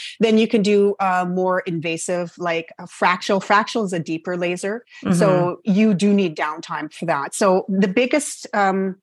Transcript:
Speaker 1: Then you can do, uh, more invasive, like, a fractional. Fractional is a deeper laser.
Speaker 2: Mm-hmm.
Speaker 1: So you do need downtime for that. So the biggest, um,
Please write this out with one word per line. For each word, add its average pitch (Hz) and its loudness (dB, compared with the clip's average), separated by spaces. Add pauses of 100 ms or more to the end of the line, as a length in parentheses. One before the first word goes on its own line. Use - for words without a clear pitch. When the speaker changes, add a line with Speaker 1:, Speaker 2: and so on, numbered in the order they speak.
(220)
Speaker 1:
Then 220 4
you 220 4
can 220 2
do, 202 4
uh, 180 0
more 185 0
invasive, 170 -4
like, 165 -4
a 180 -16
fractional. 190 0
Fractional 220 0
is 185 -4
a 180 -2
deeper 165 -6
laser. 180 -4 (180)
Speaker 2:
Mm-hmm. 180 2
Speaker 1:
So 180 2
you 214 4
do 202 2
need 185 0
downtime 156 -8
for - -12
that. 147 -2
So 190 2
the 196 2
biggest, 254 -2
um, 190 0